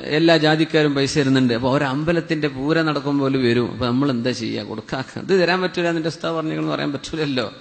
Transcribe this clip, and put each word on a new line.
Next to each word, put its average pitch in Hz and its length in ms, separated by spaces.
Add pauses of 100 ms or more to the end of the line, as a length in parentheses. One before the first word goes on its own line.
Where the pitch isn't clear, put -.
എല്ലാ 165 300
ജാതിക്കാരും 156 580
പൈസ 139 240
തരുന്നുണ്ട്. 131 360
അപ്പൊ 123 160
ഒരു 143 140
അമ്പലത്തിന്റെ 156 640
പൂരം 147 380
നടക്കുമ്പോൾ 143 500
വരും. 120 360
അപ്പൊ 123 140
നമ്മൾ 131 240
എന്താ 123 200
ചെയ്യുക? 110 340
കൊടുക്കാക്ക, 110 540
ഇത് 185 240
തരാൻ 180 200
പറ്റൂല, 175 240
അതിന്റെ 165 220
ഉസ്താദ് 165 260
പറഞ്ഞെന്ന് 156 380
പറയാൻ 143 200
പറ്റൂലല്ലോ. 139 540 (140)